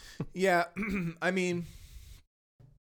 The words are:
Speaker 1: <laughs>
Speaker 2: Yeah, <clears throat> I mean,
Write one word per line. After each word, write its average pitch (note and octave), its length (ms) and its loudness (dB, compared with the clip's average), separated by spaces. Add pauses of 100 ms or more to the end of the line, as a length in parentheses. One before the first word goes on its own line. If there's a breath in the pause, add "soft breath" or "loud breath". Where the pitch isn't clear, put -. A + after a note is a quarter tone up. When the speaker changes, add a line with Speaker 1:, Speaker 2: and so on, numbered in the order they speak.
Speaker 1:
<laughs> - 320 -8
Speaker 2:
Yeah, F3+ 320 4 (280)
<clears throat> E3+ 280 -2
I E3+ 100 2
mean, F3+ 340 0 (1200 loud breath)